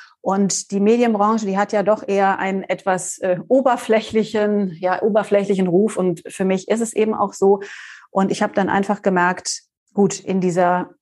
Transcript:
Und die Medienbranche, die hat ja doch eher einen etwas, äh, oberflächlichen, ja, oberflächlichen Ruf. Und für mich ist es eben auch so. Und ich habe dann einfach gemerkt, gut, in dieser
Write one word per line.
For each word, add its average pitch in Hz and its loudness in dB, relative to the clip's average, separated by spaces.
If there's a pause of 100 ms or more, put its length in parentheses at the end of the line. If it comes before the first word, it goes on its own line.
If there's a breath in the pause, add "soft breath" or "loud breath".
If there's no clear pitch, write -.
(200 loud breath)
Und 190 -2
die 196 -2
Medienbranche, 214 2
die 190 -2
hat 202 -2
ja 208 0
doch 208 0
eher 196 2
einen 190 -2
etwas, 185 -4
äh, 180 -2
oberflächlichen, 214 0
ja, 180 -2
oberflächlichen 202 2
Ruf. 196 2
Und 180 -2
für - -4
mich 190 -2
ist 226 0
es 226 -4
eben 214 0
auch 196 -2
so. 196 2 (500 loud breath)
Und 196 0
ich - -2
habe 208 -2
dann 190 0
einfach 196 -2
gemerkt, 180 0 (320)
gut, 196 2
in 185 -2
dieser 180 0 (120)